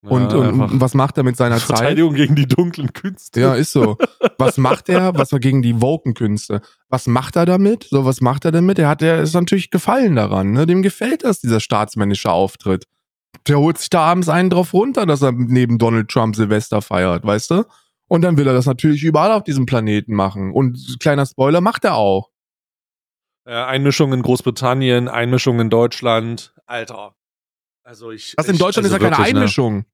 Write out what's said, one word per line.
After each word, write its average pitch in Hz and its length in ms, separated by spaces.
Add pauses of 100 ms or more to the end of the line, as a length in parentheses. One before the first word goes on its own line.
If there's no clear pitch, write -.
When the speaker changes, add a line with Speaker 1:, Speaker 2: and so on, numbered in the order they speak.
Speaker 1:
Und, 127 300
Speaker 2:
Ja, 160 60
Speaker 1:
und, 123 100
Speaker 2:
einfach 104 240
Speaker 1:
und 135 100
was 127 100
macht 135 240
er 139 80
mit 127 120
seiner 120 200
Zeit? 117 220
Speaker 2:
Verteidigung 151 360
gegen 143 200
die 143 120
dunklen 147 460
Künste. - 480
Speaker 1:
Ja, 131 140
ist 139 180
so. 113 240 (220)
Speaker 2:
<laughs> - 200
Speaker 1:
Was 127 200
macht 135 320
er? 180 260
Was 135 160
er 143 60
gegen 131 240
die 117 180
woken 135 320
Künste? 104 480 (280)
Was - 180
macht 127 300
er 170 100
damit? 196 380
So, 139 200
was 131 160
macht 131 240
er 165 80
damit? 180 280
Er 147 80
hat, 151 120
er 160 220
ist 156 100
natürlich 180 380
gefallen 214 460
daran, 98 360
ne? 143 140
Dem 185 160
gefällt 220 420
das, 226 160
dieser 113 200
staatsmännische 104 720
Auftritt. 95 520 (600)
Der 147 140
holt 156 180
sich - 120
da 175 100
abends 170 280
einen 175 220
drauf 175 240
runter, 226 320
dass 143 160
er 135 100
neben 120 460
Donald 113 320
Trump 113 260
Silvester 107 460
feiert, 90 420
weißt 107 280
du? 196 120 (440)
Und 170 140
dann 175 140
will 139 120
er 131 60
das 127 120
natürlich 143 380
überall 160 280
auf 208 120
diesem 139 220
Planeten 110 480
machen. 98 380
Und 127 480
kleiner 139 240
Spoiler, 143 380
macht 220 220
er 185 100
auch. 101 340 (1160)
Speaker 2:
Äh, 123 80
Einmischung 135 580
in 127 100
Großbritannien, 123 840
Einmischung 120 520
in 113 100
Deutschland. 117 840 (120)
Alter. 117 480 (680)
Also 117 260
ich, - 260
Speaker 1:
Das 156 120
in 196 60
Speaker 2:
ich, 160 60
Speaker 1:
Deutschland 202 260
Speaker 2:
also 180 100
Speaker 1:
ist 196 60
ja - 80
keine 151 80
Speaker 2:
wirklich, 196 160
ne? - 60
Speaker 1:
Einmischung. 117 540